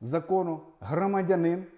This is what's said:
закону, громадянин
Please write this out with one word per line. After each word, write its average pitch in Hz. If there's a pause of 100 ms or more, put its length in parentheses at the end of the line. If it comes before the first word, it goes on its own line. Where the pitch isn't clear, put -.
закону, 165 (200)
громадянин 180 (120)